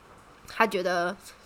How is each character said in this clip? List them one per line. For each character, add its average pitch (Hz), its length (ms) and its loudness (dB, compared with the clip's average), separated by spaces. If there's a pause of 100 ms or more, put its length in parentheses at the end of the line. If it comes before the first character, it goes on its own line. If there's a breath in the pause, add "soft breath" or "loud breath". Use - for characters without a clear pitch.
(480)
他 - 180 2
觉 196 180 0
得， 180 320 0 (300 loud breath)